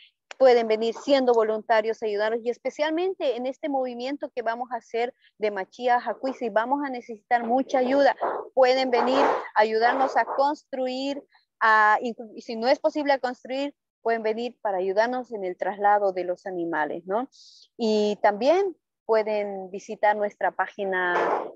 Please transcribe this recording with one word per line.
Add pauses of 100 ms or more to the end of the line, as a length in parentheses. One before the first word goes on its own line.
(380)
Pueden
venir
siendo
voluntarios
a
ayudarnos
y
especialmente
en
este
movimiento
que
vamos
a
hacer (240)
de
Machía
Jacuizi,
vamos
a
necesitar
mucha
ayuda. (360)
Pueden
venir (360)
a
ayudarnos
a
construir, (380)
a
inclu-,
y
si
no
es
posible
construir, (280)
pueden
venir
para
ayudarnos
en
el
traslado
de
los
animales,
¿no? (480)
Y
también (280)
pueden
visitar
nuestra
página (140)